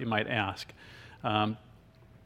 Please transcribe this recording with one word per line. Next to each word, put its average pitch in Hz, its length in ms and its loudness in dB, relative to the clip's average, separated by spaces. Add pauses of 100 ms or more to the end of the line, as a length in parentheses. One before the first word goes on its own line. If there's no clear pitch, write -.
you 127 60 -2
might 110 200 2
ask. 104 460 0 (500)
Um, 107 360 2 (680)